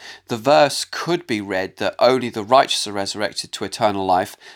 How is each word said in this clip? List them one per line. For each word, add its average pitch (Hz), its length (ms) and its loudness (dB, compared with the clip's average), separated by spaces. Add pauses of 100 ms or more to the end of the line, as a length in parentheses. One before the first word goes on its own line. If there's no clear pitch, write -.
(280)
the 120 80 -6
verse 139 480 4
could - 420 -4
be 110 140 -4
read 95 380 -6
that 101 200 -2
only 120 320 2
the 107 140 -6
righteous 131 420 2
are 104 60 -10
resurrected 98 600 -6
to - 120 -8
eternal 101 420 0
life 92 300 0 (200)